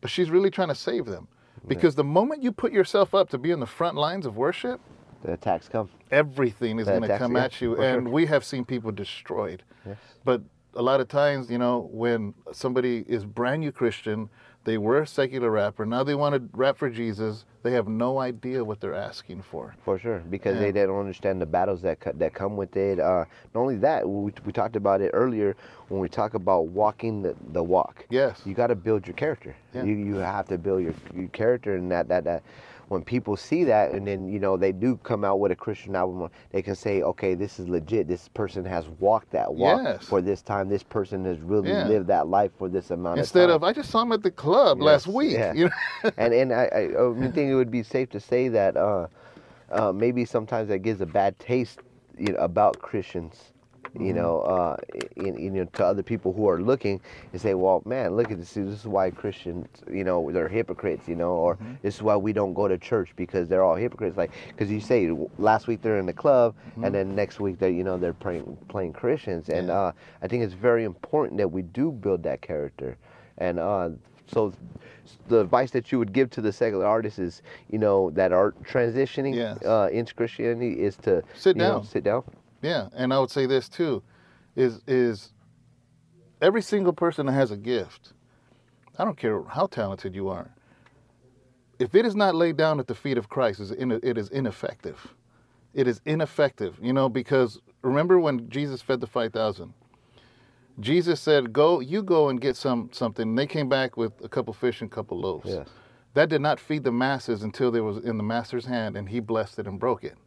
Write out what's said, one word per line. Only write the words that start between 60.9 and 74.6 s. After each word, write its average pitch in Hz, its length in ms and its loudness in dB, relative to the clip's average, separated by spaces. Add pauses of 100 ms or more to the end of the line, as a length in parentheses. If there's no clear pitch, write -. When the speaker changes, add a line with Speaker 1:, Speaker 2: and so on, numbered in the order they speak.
Speaker 2:
you 85 60 -4
know, 85 180 -2
or 85 220 2
Speaker 1:
Mm-hmm. 107 260 -14
Speaker 2:
this 101 140 -4
is - 60 -12
why 104 140 2
we 104 160 0
don't 98 220 -2
go 98 160 0
to 92 80 0
church 98 400 -2
because 90 320 -4
they're 92 140 4
all 85 120 4
hypocrites." 101 400 -4
Like, 85 160 -2 (240)
'cause 104 140 -2
you 107 100 -2
say 107 280 2
w-, 80 220 -2 (100)
last 110 280 2
week 110 140 -4
they're 110 180 0
in 92 60 -2
the 87 80 -4
club 123 420 4
Speaker 1:
Mm-hmm. - 300 -10
Speaker 2:
and 101 100 0
then 98 200 -2
next 101 260 -2
week 95 180 -2
they're, 95 100 4
you 90 140 0
know, 92 140 -2
they're 87 160 -2
playing, 85 420 -8 (140)
playing 90 240 -6
Christians. 113 560 -4
And, 87 180 -2
Speaker 1:
Yeah. 87 60 -2
Speaker 2:
uh, 95 180 0 (300)
I 92 80 -6
think 117 160 0
it's 95 80 -6
very 117 320 2
important 107 540 -4
that 95 120 2
we 92 100 -4
do 120 300 -2
build 95 320 -2
that 69 180 -4
character. 69 560 -8 (420)
And, 87 200 -2
uh, 90 300 0 (380)
so 107 260 0 (500)